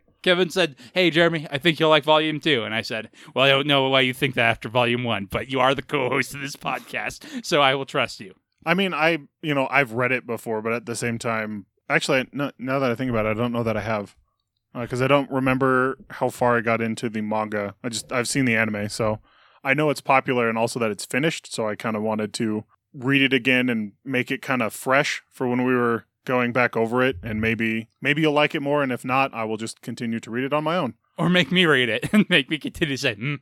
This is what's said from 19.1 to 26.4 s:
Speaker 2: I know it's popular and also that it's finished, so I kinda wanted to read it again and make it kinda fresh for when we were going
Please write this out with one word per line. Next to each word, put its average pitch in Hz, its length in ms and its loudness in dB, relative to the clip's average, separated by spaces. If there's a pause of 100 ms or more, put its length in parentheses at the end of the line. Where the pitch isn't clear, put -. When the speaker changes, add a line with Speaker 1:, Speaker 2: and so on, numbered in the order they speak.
Speaker 2:
I 135 100 0
know 151 160 2
it's 135 120 -2
popular 127 460 2
and 113 100 0
also 117 220 0
that 110 120 0
it's - 140 -8
finished, - 480 -2
so 113 140 -2
I 104 80 -2
kinda 110 240 -4
wanted 107 360 -4
to 107 280 -2 (300)
read 139 280 0
it 135 120 4
again 127 360 2
and 107 240 -2 (120)
make 127 260 -2
it 131 100 -4
kinda 120 280 -2
fresh - 600 0
for - 180 -4
when 123 180 0
we 127 100 2
were 117 300 0 (200)
going 123 280 0